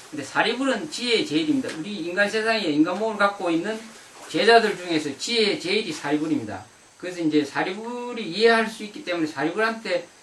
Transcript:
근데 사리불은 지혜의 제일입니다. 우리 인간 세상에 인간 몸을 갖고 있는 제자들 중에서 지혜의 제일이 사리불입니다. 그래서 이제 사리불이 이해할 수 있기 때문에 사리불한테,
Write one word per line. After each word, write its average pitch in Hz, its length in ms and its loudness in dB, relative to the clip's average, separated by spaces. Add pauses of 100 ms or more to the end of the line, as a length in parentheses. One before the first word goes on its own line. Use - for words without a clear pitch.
(100)
근데 - 140 -8
사리불은 220 680 0
지혜의 226 360 0
제일입니다. 143 420 0 (100)
우리 208 200 -6
인간 180 300 0
세상에 220 360 0
인간 165 340 2
몸을 220 180 -2
갖고 202 340 2
있는 190 280 0 (500)
제자들 208 480 6
중에서 160 400 -2
지혜의 220 440 0
제일이 185 320 -2
사리불입니다. 143 720 -2 (340)
그래서 175 220 -8
이제 147 240 4
사리불이 220 840 -6
이해할 226 380 6
수 202 180 -10
있기 175 200 -12
때문에 175 220 -2
사리불한테, 180 800 -2 (160)